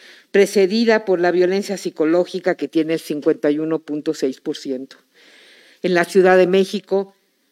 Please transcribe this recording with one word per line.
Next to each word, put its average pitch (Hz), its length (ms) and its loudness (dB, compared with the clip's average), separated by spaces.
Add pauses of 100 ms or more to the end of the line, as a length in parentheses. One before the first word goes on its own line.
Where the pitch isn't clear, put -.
(300)
precedida 214 760 2
por 175 160 0
la 175 100 2
violencia 185 460 0
psicológica, 175 800 -2
que 143 120 -8
tiene 160 280 -2
el 156 40 -2
cincuenta 147 500 -2
y 147 100 0
uno 160 200 -4
punto 151 340 -6
seis 135 280 -6
por 147 160 -8
ciento. 135 400 -10 (840)
En 180 120 0
la 175 100 2
Ciudad 185 320 4
de 185 120 6
México, 196 680 -2 (360)